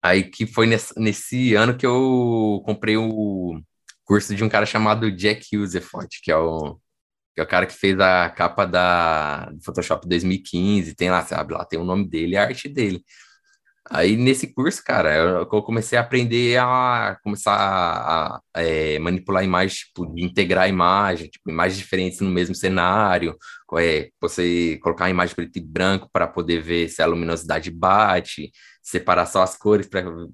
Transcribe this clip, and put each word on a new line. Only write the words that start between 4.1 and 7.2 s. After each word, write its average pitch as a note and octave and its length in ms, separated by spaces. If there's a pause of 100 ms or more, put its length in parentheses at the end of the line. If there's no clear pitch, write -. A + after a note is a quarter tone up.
de A2 80
um A2 40
cara G#2 180
chamado G#2+ 440
Jack G#2 460
Usefort, F#2 520 (140)
que - 80
é D#2 60
o, D#2+ 400 (580)